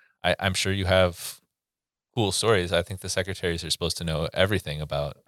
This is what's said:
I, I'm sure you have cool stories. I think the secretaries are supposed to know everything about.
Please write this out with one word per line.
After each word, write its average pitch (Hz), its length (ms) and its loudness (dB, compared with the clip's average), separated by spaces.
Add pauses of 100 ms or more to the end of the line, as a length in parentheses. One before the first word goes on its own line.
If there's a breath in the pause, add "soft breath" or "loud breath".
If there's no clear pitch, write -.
(240)
I, 87 160 2
I'm 95 140 0
sure 98 200 -2
you 98 120 -2
have 92 540 2 (720)
cool 104 180 2
stories. 95 420 2
I 85 80 4
think 92 180 -10
the - 100 -12
secretaries 90 540 -4
are 82 60 -10
supposed - 280 -2
to - 60 -8
know 80 300 -2
everything 90 480 0
about. 71 360 -4 (100)